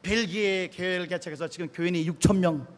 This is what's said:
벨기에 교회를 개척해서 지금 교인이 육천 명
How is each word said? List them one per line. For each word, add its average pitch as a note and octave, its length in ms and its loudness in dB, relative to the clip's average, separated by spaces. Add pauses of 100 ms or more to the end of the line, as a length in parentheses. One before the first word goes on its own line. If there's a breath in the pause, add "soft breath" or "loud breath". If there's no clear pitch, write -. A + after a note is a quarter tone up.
벨기에 G3 640 0
교회를 F3+ 380 -4
개척해서 E3 400 -6
지금 D#3+ 260 -8
교인이 E3+ 320 0
육천 F#3 340 4
명 D#3+ 280 0 (100)